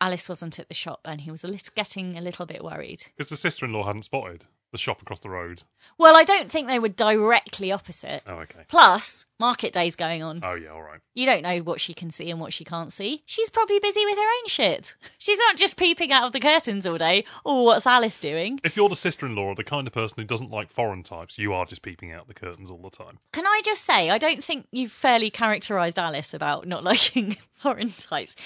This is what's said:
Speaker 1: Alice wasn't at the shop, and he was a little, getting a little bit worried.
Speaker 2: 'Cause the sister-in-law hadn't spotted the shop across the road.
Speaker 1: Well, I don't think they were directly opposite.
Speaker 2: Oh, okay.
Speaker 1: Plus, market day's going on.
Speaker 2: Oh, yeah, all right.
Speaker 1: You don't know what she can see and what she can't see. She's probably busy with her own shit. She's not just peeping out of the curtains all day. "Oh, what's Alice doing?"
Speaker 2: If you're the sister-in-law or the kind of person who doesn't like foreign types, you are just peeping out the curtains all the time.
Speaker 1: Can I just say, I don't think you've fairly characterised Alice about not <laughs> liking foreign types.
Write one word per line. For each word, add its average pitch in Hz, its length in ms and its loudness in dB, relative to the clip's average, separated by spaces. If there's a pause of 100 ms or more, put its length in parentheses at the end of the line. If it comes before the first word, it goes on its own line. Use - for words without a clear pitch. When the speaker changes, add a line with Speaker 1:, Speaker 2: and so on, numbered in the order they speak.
Speaker 1:
Alice 185 300 -2
wasn't 170 280 -10
at - 100 -18
the 175 60 -14
shop, - 300 -10
and 151 160 -10
he 151 100 -12
was 160 140 -14
a 175 40 -8
little, 202 260 -10
getting 190 420 -6
a 170 60 -12
little 175 240 -10
bit - 180 -14
worried. - 380 -12 (160)
Speaker 2:
'Cause 143 100 -8
the 151 80 -8
sister-in-law 117 480 -4
hadn't 104 200 -6
spotted 95 420 -8 (240)
the 117 80 -12
shop - 220 -6
across 98 200 -14
the 101 100 -14
road. 87 320 -10 (340)
Speaker 1:
Well, 320 180 12
I 320 100 10
don't 349 260 2
think 294 180 -4
they 254 100 0
were 220 120 0
directly 214 800 2
opposite. 147 540 -8
Speaker 2:
Oh, 95 140 -12
okay. - 280 -18
Speaker 1:
Plus, 226 560 6 (160)
market 233 320 0
day's 175 240 0
going 165 260 -4
on. 160 200 -8
Speaker 2:
Oh, 90 100 -6
yeah, 82 160 -10
all 80 140 -16
right. 78 180 -20 (140)
Speaker 1:
You 254 100 -2
don't 247 180 4
know 175 180 -2
what 170 200 -6
she - 140 -6
can 165 160 -10
see 165 200 -10
and 170 80 -8
what 156 140 -10
she - 140 -10
can't 165 260 -8
see. 240 320 -6
She's - 240 -4
probably 415 320 2
busy 415 240 0
with 403 140 0
her - 100 0
own 480 200 -2
shit. - 460 0 (220)
She's 403 220 0
not 427 180 4
just - 220 2
peeping 339 340 2
out 262 120 6
of 247 100 -2
the 269 60 -4
curtains 269 460 2
all 165 120 -2
day. 180 260 4 (220)
"Oh, 269 160 4
what's 233 240 6
Alice 240 320 4
doing?" 170 440 -4
Speaker 2:
If 165 140 -4
you're 202 140 6
the 185 40 -2
sister-in-law 131 480 -4
or 98 120 -4
the 107 100 -8
kind 143 220 -6
of 120 80 -10
person 113 240 -4
who 113 60 -8
doesn't 113 260 -6
like 107 180 -8
foreign 101 340 -4
types, 85 360 -16
you 101 160 -2
are 90 100 -2
just - 160 -12
peeping 87 320 -16
out 85 160 -18
the - 60 -20
curtains 90 360 -16
all 87 120 -18
the 95 80 -18
time. - 300 -20 (120)
Speaker 1:
Can 339 140 -6
I 427 180 2
just 415 220 -2
say, 190 240 6
I 208 80 4
don't 302 260 0
think 285 260 -8
you've 247 220 -6
fairly 226 380 2
characterised 202 680 0
Alice 156 360 -4
about 147 340 -4
not 180 160 -6
<laughs> 180 60 2
liking 214 480 2 (180)
foreign 247 360 -4
types. - 540 -8